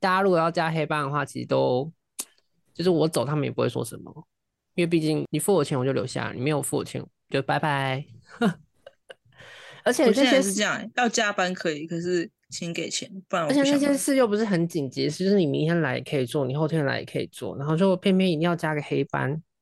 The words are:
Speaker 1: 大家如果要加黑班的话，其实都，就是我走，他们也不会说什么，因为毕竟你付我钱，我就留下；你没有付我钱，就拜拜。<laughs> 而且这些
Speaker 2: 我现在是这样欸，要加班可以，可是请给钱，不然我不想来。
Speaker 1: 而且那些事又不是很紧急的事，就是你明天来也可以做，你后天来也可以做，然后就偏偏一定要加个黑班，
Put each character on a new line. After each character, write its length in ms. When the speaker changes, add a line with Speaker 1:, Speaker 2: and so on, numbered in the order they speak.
Speaker 1:
大 80
家 140
如 80
果 80
要 120
加 200
黑 160
班 160
的 80
话， 160
其 120
实 80
都， 460
就 100
是 60
我 180
走， 160
他 140
们 80
也 60
不 100
会 80
说 160
什 140
么， 280
因 60
为 40
毕 120
竟 320
你 80
付 140
我 100
钱， 160
我 60
就 80
留 140
下； 280
你 60
没 80
有 140
付 160
我 40
钱， 220
就 140
拜 160
拜。 440
<laughs> 1400
而 80
且 140
这 80
些 60
Speaker 2:
我 40
现 80
在 80
是 140
这 80
样 140
欸， 200
要 100
加 240
班 220
可 180
以， 160
可 140
是 300
请 240
给 160
钱， 180
不 80
然 80
我 60
不 40
想 80
来。 80
Speaker 1:
而 80
且 80
那 60
些 60
事 180
又 100
不 80
是 80
很 240
紧 240
急 140
的 60
事， 140
就 60
是 60
你 80
明 220
天 160
来 160
也 40
可 160
以 60
做， 220
你 100
后 100
天 200
来 140
也 40
可 140
以 80
做， 320
然 80
后 100
就 200
偏 200
偏 100
一 60
定 80
要 160
加 180
个 60
黑 240
班， 340